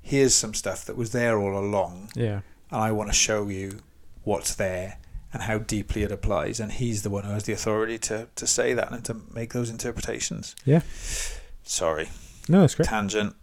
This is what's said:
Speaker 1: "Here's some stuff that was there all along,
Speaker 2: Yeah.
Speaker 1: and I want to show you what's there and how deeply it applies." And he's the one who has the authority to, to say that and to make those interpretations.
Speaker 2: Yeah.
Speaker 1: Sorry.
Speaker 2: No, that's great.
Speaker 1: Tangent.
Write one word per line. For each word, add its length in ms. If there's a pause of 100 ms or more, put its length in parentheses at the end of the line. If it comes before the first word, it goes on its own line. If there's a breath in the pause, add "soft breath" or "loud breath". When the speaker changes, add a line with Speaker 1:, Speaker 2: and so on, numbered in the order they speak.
Speaker 1:
"Here's 340
some 200
stuff 320
that 100
was 160
there 260
all 180
along, 600
Speaker 2:
Yeah. 240 (300 soft breath)
Speaker 1:
and 100
I 120
want 180
to 60
show 320
you 300 (460)
what's 300
there 440 (340 soft breath)
and 120
how 140
deeply 440
it 80
applies." 480
And 140
he's 300
the 80
one 140
who 60
has 140
the 80
authority 460
to, 360
to 120
say 280
that 160
and 140
to 160 (120)
make 200
those 180
interpretations. 920
Speaker 2:
Yeah. 160 (840 loud breath)
Speaker 1:
Sorry. 460 (400 soft breath)
Speaker 2:
No, 140
that's 120
great. 140
Speaker 1:
Tangent. 540